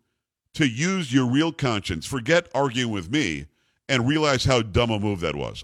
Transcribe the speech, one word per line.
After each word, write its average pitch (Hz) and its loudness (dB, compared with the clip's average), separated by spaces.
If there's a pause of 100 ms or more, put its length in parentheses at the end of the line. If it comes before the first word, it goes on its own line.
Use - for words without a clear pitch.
(560)
to 151 4
use 151 -2
your 131 6
real 147 2
conscience. 101 -2
Forget 147 0
arguing 123 0
with 92 -6
me 87 -2 (420)
and 127 2
realize 147 2
how 127 4
dumb 113 0
a 104 0
move 101 -2
that 76 -2
was. 58 -8